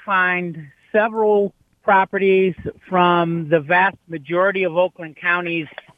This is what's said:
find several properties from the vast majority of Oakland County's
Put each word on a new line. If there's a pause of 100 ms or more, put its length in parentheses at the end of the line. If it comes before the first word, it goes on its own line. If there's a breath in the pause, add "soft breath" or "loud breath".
find (240)
several (300)
properties (340)
from
the
vast (100)
majority
of
Oakland
County's (300)